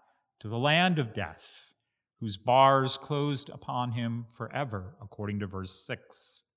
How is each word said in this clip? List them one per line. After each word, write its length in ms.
to 80
the 100
land 420
of 140
death, 600
whose 180
bars 600
closed 520
upon 420
him 380
forever, 720
according 380
to 80
verse 260
six. 680